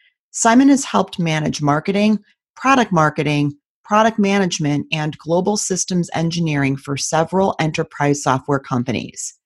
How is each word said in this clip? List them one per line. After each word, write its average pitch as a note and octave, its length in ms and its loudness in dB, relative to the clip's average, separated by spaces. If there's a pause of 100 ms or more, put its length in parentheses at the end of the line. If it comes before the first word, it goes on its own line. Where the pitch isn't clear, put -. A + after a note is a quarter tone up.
(300)
Simon B3 380 4
has C4+ 160 4
helped - 340 -2
manage D#3 420 -2
marketing, G3 600 0 (340)
product B3+ 380 2
marketing, D3 640 0 (300)
product A3 340 2
management, F3+ 760 0
and D#3 240 -6
global F#3 400 0
systems F3+ 560 -4
engineering D#3+ 640 0
for C#3+ 180 -8
several E3 640 0
enterprise D3+ 640 -2
software C3+ 360 0
companies. - 760 -6 (140)